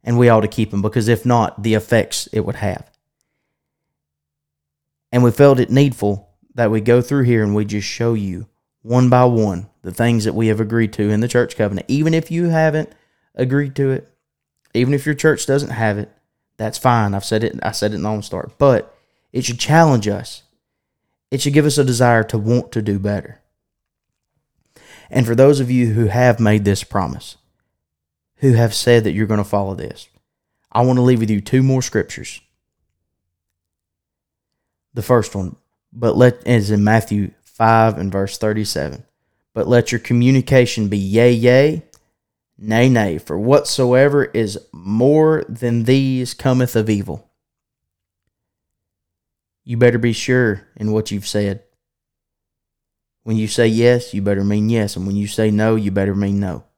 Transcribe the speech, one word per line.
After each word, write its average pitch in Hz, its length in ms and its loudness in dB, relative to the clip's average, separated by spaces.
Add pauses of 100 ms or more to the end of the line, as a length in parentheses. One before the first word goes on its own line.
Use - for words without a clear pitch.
And 120 140 -2
we 120 100 6
ought 113 140 4
to 104 60 -2
keep - 260 -4
'em, 101 80 -4
because 107 260 -2
if 117 160 0
not, 117 380 0
the 110 100 0
effects - 600 -2
it 110 80 -4
would - 160 -6
have. - 340 -8 (2250)
And 123 120 0
we 120 80 4
felt 139 280 6
it 127 120 -2
needful 120 580 0 (260)
that 117 160 0
we 110 120 -2
go 120 180 4
through 139 220 -2
here 120 200 2
and 104 120 0
we 107 100 0
just 104 240 -6
show 117 240 -4
you 98 340 -6 (360)
one 123 260 2
by 123 160 6
one 104 460 0 (100)
the 92 120 -14
things 117 320 0
that 98 100 -2
we 113 140 0
have 107 120 0
agreed 110 320 -2
to 104 160 -2
in 104 120 0
the 117 80 -2
church 123 280 -2
covenant. 101 320 -4
Even 156 240 0
if 160 180 -4
you 170 200 -2
haven't 156 420 -2 (420)
agreed 135 420 -2
to 139 140 -2
it, - 240 -8 (600)
even 123 180 2
if 139 140 -2
your 151 80 -2
church 151 320 0
doesn't 139 240 -2
have 110 260 -2
it, 107 140 -10 (480)
that's 107 180 -8
fine. 113 380 0
I've 101 100 -6
said 110 200 -2
it, - 180 -6
I 104 100 -6
said 107 200 -4
it 104 40 -8
in 78 60 -8
the 107 180 -6
start, - 380 -12
but 135 360 2 (380)
it 123 140 -6
should 120 120 -6
challenge 147 480 4
us. - 360 -8 (880)
It 135 100 -4
should 143 140 -2
give 151 100 4
us 143 140 0
a 143 60 4
desire 120 400 2
to 113 120 -6
want 117 360 -2
to 110 100 -4
do 104 160 -2
better. 101 400 -6 (1700)
And 117 160 0
for 117 80 0
those 135 260 6
of 123 100 -2
you 123 220 2
who 110 140 0
have 117 340 2
made 107 240 2
this 98 200 0
promise, - 520 -8 (1000)
who 135 180 4
have 113 200 2
said 117 300 2
that 98 80 -2
you're 104 140 -2
gonna 104 180 -2
follow 98 300 -4
this, - 340 -14 (640)
I 120 120 0
wanna 127 200 2
leave 123 180 4
with 110 100 -2
you 104 100 0
two 127 220 0
more 131 200 0
scriptures. - 580 -8 (2500)
The 113 80 -6
first 120 320 0
one, 92 220 -8 (360)
"But 117 240 -2
let," 123 300 4
is 107 240 0
in 104 120 2
Matthew 104 500 0 (100)
five 113 560 2
and 95 120 -6
verse 98 280 -4
thirty-seven. 101 640 -4 (480)
"But - 160 -4
let 120 240 2
your 117 60 -4
communication 123 880 2
be 101 100 -2
yea, 107 320 2
yea, 127 520 2 (760)
nay, 110 320 2
nay, 104 300 0
for 76 200 -8
whatsoever 135 840 2
is 107 340 -4 (140)
more 156 760 0
than 117 380 -4
these 131 480 0
cometh 127 420 -2
of 107 140 0
evil." 98 420 -6 (2250)
You 120 120 -8
better 120 220 4
be 117 160 0
sure 120 600 0
in 107 160 -6
what 107 200 -2
you've 101 160 -8
said. 104 360 -4 (1600)
When 110 140 -4
you 110 100 -2
say 113 220 2
yes, 120 440 2
you 101 80 -4
better 98 220 -2
mean 104 260 0
yes. 113 280 -2
And 92 100 -8
when 98 80 -4
you 101 140 -4
say 107 240 0
no, 110 240 2
you 101 160 -2
better 98 240 -2
mean 101 240 -2
no. 90 240 -6 (140)